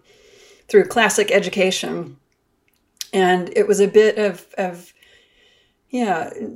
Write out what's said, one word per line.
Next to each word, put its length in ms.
through 180
classic 460
education." 840
And 420
it 120
was 120
a 80
bit 300
of, 280
of, 360
yeah, 420